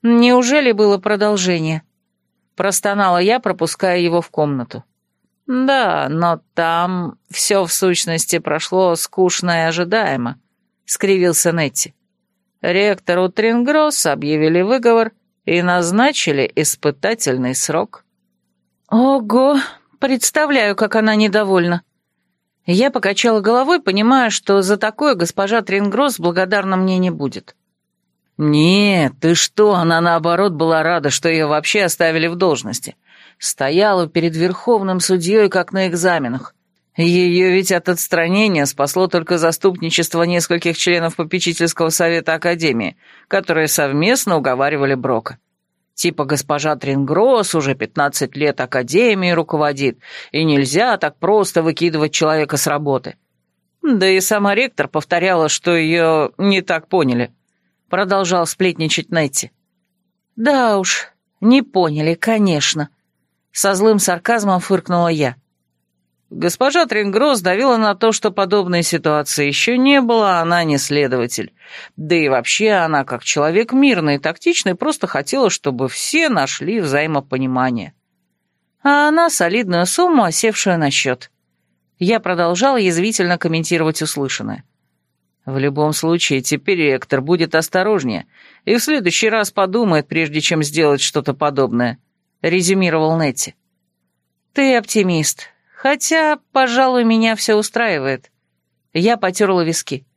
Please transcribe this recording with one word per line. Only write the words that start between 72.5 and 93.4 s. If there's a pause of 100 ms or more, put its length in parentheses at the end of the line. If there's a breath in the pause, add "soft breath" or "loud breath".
она,
как
человек
мирный
и
тактичный,
просто
хотела,
чтобы
все
нашли
взаимопонимание. (880)
А
она
солидную
сумму,
осевшую
на
счет. (680)
Я
продолжала
язвительно
комментировать
услышанное. (840)
«В
любом
случае,
теперь
ректор
будет
осторожнее (400 soft breath)
и
в
следующий
раз
подумает,
прежде
чем
сделать
что-то
подобное», (440)
резюмировал
Нетти. (1000)